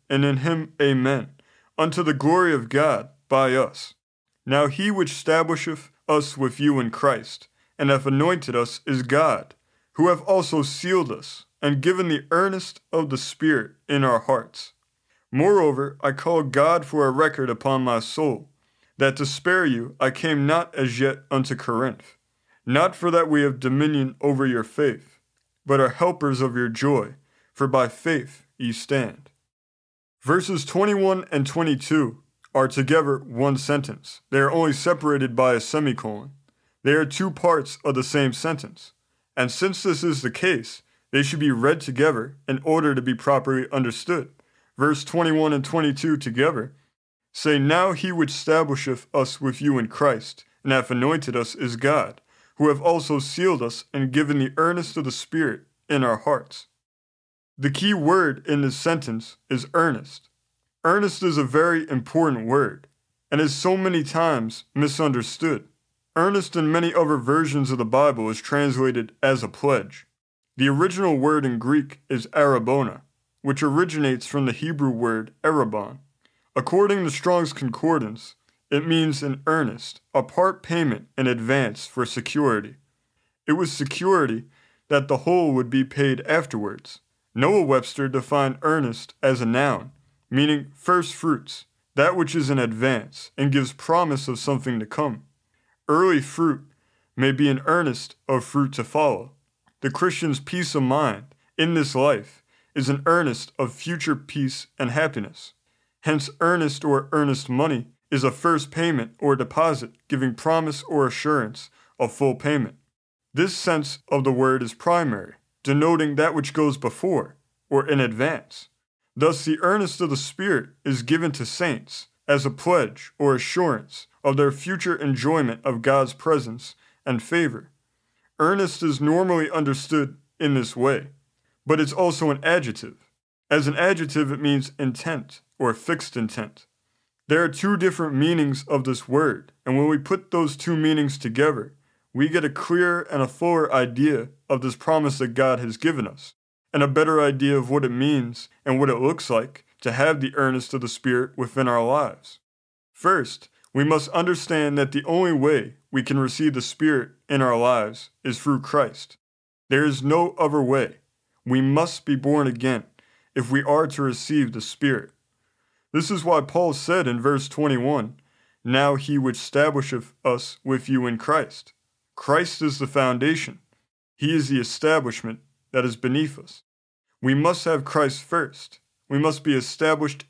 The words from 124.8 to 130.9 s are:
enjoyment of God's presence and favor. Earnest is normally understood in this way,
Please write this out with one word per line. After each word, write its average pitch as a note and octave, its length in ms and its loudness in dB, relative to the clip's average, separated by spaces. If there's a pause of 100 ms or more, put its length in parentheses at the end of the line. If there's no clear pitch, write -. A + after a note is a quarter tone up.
enjoyment C#3 680 -2
of A#2+ 160 -2
God's C3+ 320 2
presence C3 600 -4 (320)
and B2 160 -2
favor. D#3+ 480 -2 (680)
Earnest F3+ 440 0
is C#3+ 180 -2
normally E3 480 2
understood C#3+ 640 -2 (240)
in D3 140 2
this A#2+ 220 -2
way, B2+ 320 0 (580)